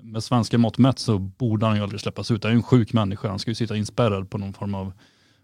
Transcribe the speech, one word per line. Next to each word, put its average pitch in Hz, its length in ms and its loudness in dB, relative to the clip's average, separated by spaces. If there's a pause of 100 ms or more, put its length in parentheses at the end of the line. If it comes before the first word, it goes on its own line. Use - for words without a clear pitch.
med 113 220 -10
svenska 123 340 2
mått 113 200 2
mätt 127 200 4
så 107 200 0
borde 107 480 -2
han 107 100 2
ju 104 60 0
aldrig 101 180 -6
släppas - 300 -6
ut. 110 120 0
Det 107 60 -2
är 110 40 2
en 117 100 4
sjuk 120 300 2
människa, 104 360 0
han 98 100 -4
ska 117 120 -6
ju 110 40 -4
sitta 107 220 -4
inspärrad 101 540 0
på 110 80 -6
någon 98 140 -8
form 101 220 -8
av 95 180 -8 (520)